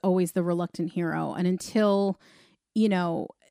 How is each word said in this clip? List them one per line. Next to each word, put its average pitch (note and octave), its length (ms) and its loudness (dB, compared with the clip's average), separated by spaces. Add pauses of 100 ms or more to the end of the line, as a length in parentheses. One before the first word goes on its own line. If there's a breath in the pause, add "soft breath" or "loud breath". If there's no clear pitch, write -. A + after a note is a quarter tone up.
always F#3 300 2
the F3+ 100 0
reluctant F3 500 -2
hero. D#3+ 420 -2
And F3+ 120 0
until, G3 760 0 (540 soft breath)
you A3 140 4
know, F3 400 -2 (220)